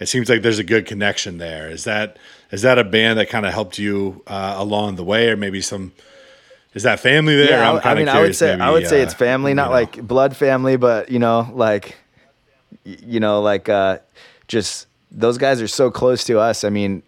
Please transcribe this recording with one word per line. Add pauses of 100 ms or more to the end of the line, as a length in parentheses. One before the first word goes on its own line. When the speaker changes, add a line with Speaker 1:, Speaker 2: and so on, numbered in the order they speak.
Speaker 1:
It
seems
like
there's
a
good
connection
there.
Is
that, (320)
is
that
a
band
that
kinda
helped
you,
uh,
along
the
way,
or
maybe
some, (840)
is
that
family
there?
Speaker 2:
Yeah,
Speaker 1:
I'm
Speaker 2:
I,
I
Speaker 1:
kinda
Speaker 2:
mean,
I
would
Speaker 1:
curious,
Speaker 2:
say,
I
Speaker 1:
maybe,
Speaker 2:
would
say
Speaker 1:
uh,
Speaker 2:
it's
family,
not
Speaker 1:
you
know.
Speaker 2:
like
blood
family,
but,
you
know,
like, (880)
y-, (100)
you
know,
like,
uh, (500)
just (240)
those
guys
are
so
close
to
us.
I
mean,